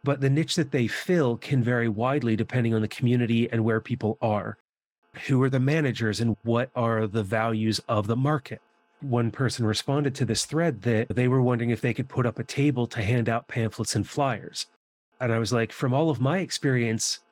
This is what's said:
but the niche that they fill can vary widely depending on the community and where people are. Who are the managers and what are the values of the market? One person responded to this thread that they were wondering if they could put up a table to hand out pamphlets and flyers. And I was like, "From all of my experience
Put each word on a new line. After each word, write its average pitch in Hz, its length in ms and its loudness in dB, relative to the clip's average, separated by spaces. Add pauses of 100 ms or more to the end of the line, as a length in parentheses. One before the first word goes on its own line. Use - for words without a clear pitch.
but 139 160 0
the 135 100 2
niche 156 260 2
that 143 160 0
they 120 160 2
fill 131 500 0
can 131 240 0
vary 117 260 2
widely 117 480 0
depending 117 380 0
on 110 80 2
the 107 60 0
community 120 640 2
and 113 120 0
where 110 160 2
people 110 400 -2
are. 107 380 -2 (720)
Who 131 160 4
are 131 60 2
the 131 100 0
managers 127 640 0
and 117 200 2
what 117 340 0
are 113 300 0
the 107 160 -2
values 110 680 0
of 104 200 0
the 117 80 0
market? 139 460 -2 (400)
One 120 280 0
person 120 340 -2
responded 135 520 0
to 127 100 0
this 107 200 -2
thread 151 360 0
that 117 280 0
they 123 180 2
were 131 140 4
wondering 120 280 2
if 113 120 0
they 120 120 0
could - 160 -4
put 123 160 0
up 113 140 -2
a 113 40 -6
table 135 440 0
to 113 160 -6
hand 117 260 2
out 117 180 -2
pamphlets 113 480 -4
and 104 140 0
flyers. 127 560 -4 (560)
And 120 100 0
I 113 60 2
was 113 160 0
like, 113 180 0
"From 127 220 -2
all 160 160 2
of 120 100 -2
my 143 200 0
experience 120 800 -2 (120)